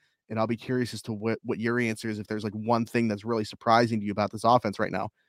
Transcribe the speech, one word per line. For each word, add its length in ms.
and 100
I'll 80
be 100
curious 380
as 80
to 100
what, 300
what 160
your 220
answer 280
is, 120
if 80
there's, 160
like, 80
one 320
thing 240
that's 160
really 200
surprising 560
to 60
you 60
about 180
this 140
offense 340
right 140
now. 180